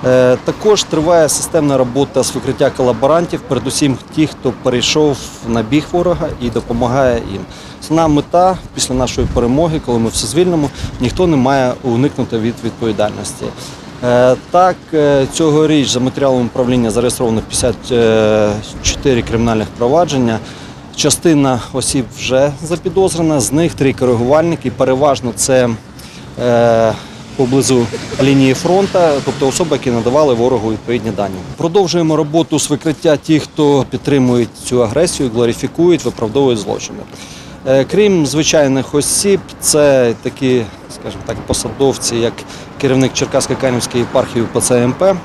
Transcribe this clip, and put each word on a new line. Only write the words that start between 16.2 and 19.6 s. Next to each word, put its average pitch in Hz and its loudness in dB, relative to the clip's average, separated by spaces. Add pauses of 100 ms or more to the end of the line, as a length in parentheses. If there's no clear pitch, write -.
управління 120 0
зареєстровано 113 0
п'ятдесят 120 -2 (1080)
чотири 123 0
кримінальних 113 0 (100)